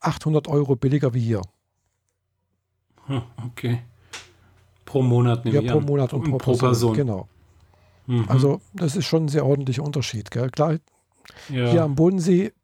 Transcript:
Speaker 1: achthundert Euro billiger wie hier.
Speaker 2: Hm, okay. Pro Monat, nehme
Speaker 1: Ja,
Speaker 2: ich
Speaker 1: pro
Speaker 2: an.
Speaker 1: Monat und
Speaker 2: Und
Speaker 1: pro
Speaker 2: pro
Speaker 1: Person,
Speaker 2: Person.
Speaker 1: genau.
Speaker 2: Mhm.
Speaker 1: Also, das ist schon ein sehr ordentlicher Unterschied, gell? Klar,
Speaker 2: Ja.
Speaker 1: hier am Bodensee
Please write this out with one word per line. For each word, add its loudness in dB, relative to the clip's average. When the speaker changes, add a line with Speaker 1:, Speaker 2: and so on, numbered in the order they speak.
Speaker 1:
achthundert -2
Euro 2
billiger 0
wie 0
hier. 0
Speaker 2:
Hm, -4
okay. -4
Pro 0
Monat, 2
nehme 2
Speaker 1:
Ja, 2
Speaker 2:
ich -4
Speaker 1:
pro 4
Speaker 2:
an. -2
Speaker 1:
Monat 0
und -4
Speaker 2:
Und -2
Speaker 1:
pro 0
Speaker 2:
pro -2
Speaker 1:
Person, 2
Speaker 2:
Person. 2
Speaker 1:
genau. -2
Speaker 2:
Mhm. 0
Speaker 1:
Also, 2
das -2
ist -2
schon 0
ein 0
sehr 0
ordentlicher -2
Unterschied, -6
gell? -4
Klar, 0
Speaker 2:
Ja. -2
Speaker 1:
hier 4
am -2
Bodensee 2